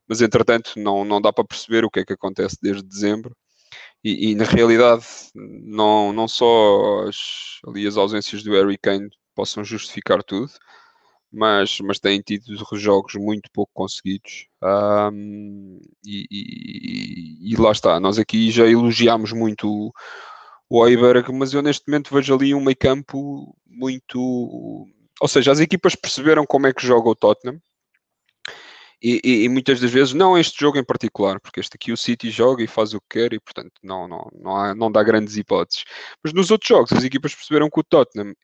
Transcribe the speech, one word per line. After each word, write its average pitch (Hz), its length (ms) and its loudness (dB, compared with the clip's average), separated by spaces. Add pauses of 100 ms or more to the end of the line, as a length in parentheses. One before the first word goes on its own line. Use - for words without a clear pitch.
mas 110 140 -4
entretanto 113 560 2
não, 101 280 -2
não 104 160 0
dá 104 120 2
para 117 120 0
perceber 113 400 -2
o 107 60 -4
que - 100 -2
é - 40 -8
que - 80 -10
acontece 95 480 -6
desde 101 220 -4
dezembro 104 520 -6 (680)
e, 110 280 -2
e 107 40 -2
na 110 100 0
realidade 117 600 4 (300)
não, 107 800 0
não 113 140 -4
só 104 800 2
as, - 600 -12
ali 101 200 -6
as 104 100 -4
ausências 104 460 -2
do 107 100 -8
Harry 98 240 2
Kane 101 320 -2 (260)
possam 101 280 -6
justificar 101 600 -4
tudo, 110 280 -8 (800)
mas, 107 500 0
mas 98 180 -14
têm 101 220 0
tido 104 240 -8 (320)
jogos 101 380 0
muito 104 380 -6
pouco - 200 -4
conseguidos. - 760 -8 (140)
Ahm, 104 1160 -4 (260)
e, 101 260 -12
e, 87 1160 -12
e, 113 40 -4
e - 40 -2
lá 110 140 6
está, 87 280 2
nós 98 200 0
aqui 113 320 0
já 113 160 6
elogiámos 117 640 4
muito 110 360 -4
o, 107 240 -6 (760)
o 117 160 6
Højbjerg, 123 480 6
mas 135 200 -4
eu 143 80 0
neste 143 260 -2
momento 143 260 -2
vejo 139 220 2
ali 139 180 2
um 139 80 -2
meio 135 160 0
campo 139 800 -4 (120)
muito, 127 520 -8
ou 117 1080 -6
seja, 139 240 4
as 147 80 2
equipas 165 360 2
perceberam 151 500 0
como 139 220 2
é 131 60 2
que - 120 -8
joga 120 240 4
o 107 60 2
Tottenham 123 440 0 (1400)
e, 120 200 0
e, 120 220 2
e 123 40 0
muitas 131 300 0
das 123 100 0
vezes, 127 240 2
não 185 240 4
este - 220 0
jogo 143 180 0
em 131 60 0
particular, 104 560 -4
porque - 200 -14
este - 160 -12
aqui - 160 -10
o 117 60 -4
City 117 320 -6
joga 120 340 2
e 113 40 -2
faz 110 260 -4
o 104 80 -8
que - 180 -8
quer 117 140 0
e, 107 60 -8
portanto, - 320 -18 (100)
não, 95 260 -12
não, 85 220 -14 (100)
não 95 160 -6
há, 101 200 -4
não 113 160 -2
dá 107 100 4
grandes 107 360 0
hipóteses. 98 460 -2 (400)
Mas 156 100 -6
nos 185 180 0
outros 220 180 2
jogos, 151 240 6
as 123 100 2
equipas 135 300 -4
perceberam 151 360 0
que 160 100 -2
o 151 40 0
Tottenham 104 500 0 (100)